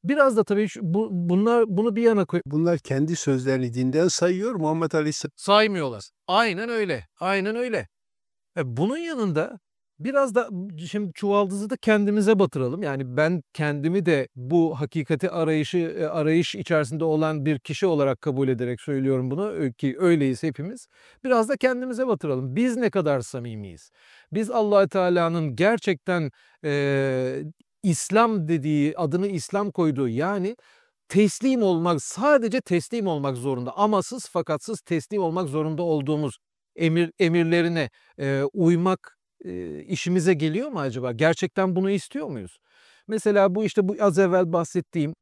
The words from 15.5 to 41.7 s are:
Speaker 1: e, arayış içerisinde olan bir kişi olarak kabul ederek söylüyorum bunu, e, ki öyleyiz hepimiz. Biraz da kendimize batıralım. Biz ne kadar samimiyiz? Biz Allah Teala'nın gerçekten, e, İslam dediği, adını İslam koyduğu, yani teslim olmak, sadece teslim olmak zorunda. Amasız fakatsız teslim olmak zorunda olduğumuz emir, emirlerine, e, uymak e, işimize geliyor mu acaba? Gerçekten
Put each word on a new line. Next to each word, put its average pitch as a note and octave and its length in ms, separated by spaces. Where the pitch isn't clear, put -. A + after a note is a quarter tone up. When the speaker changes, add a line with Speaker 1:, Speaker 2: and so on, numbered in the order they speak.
Speaker 1:
e, E3 280
arayış D#3+ 500
içerisinde D#3 480
olan D#3 420
bir D3 140
kişi - 260
olarak C#3+ 360
kabul C3+ 260
ederek B2 340
söylüyorum C3+ 500
bunu, F3 320
e, B2+ 100
ki C3+ 260
öyleyiz D3+ 440
hepimiz. D#3 440
Biraz A#3+ 260
da C#4 80
kendimize B3+ 500
batıralım. C3+ 480
Biz A#3 220
ne A#3 120
kadar D3 320
samimiyiz? A2 680
Biz G#3 180
Allah G#3 360
Teala'nın E3+ 680
gerçekten, F3 760
e, C#3 800
İslam G3+ 640
dediği, D3+ 500
adını F3 300
İslam G3 440
koyduğu, C#3 380
yani F#3 460
teslim A3 540
olmak, E3+ 380
sadece B3 600
teslim G3 460
olmak C#3 300
zorunda. B2+ 400
Amasız G#3+ 520
fakatsız E3 520
teslim F3 400
olmak E3+ 280
zorunda D#3 340
olduğumuz D3+ 540
emir, E3 440
emirlerine, E3+ 720
e, C#3 240
uymak F3 600
e, F3+ 380
işimize F3+ 500
geliyor D#3+ 360
mu A3 100
acaba? B2+ 320
Gerçekten E3+ 640